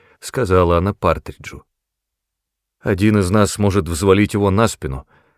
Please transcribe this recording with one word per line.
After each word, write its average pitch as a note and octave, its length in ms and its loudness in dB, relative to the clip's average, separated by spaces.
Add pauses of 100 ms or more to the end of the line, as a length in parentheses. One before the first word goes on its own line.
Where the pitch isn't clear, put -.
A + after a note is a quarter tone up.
(220)
сказала F2+ 560 0
она F#2 160 -2
Партриджу. - 720 -6 (1120)
"Один G#2+ 380 0
из F#2 140 0
нас G#2 260 0
может G2 320 0
взвалить G2 440 2
его G2+ 160 0
на G#2+ 200 2
спину", C#2 360 -10 (320)